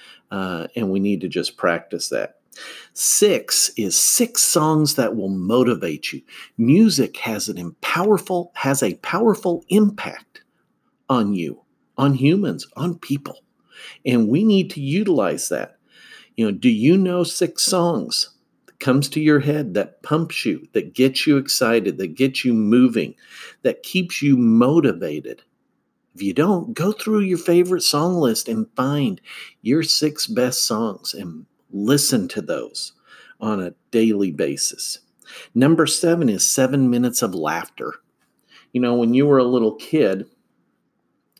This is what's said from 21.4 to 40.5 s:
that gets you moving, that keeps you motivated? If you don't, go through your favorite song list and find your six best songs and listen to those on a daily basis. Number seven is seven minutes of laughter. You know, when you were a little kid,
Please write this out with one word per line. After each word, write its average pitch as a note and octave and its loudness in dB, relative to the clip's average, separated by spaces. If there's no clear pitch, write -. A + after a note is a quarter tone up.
that F2+ -6
gets C3 -2
you B2 2
moving, A2+ 2
that - -2
keeps - -4
you C#3+ 4
motivated? A2+ 2
If F#2+ -16
you G2 -4
don't, E3 0
go F3 0
through G#3+ 0
your F#3 0
favorite F3 2
song E3+ 0
list B2 0
and A2 -2
find C3+ -2
your C3+ 0
six - -2
best B2 -2
songs A2 -4
and E2+ -12
listen A2 0
to G#2 -8
those D2 -8
on G#2+ -4
a F2+ -8
daily G#2+ 2
basis. - -6
Number D3+ 4
seven E3 0
is G2 0
seven C3 2
minutes B2 0
of G2+ -2
laughter. - -6
You B2 0
know, A#2+ 0
when A#2+ 2
you C#3 4
were C#3+ 6
a B2+ 6
little A#2+ 2
kid, G2+ 0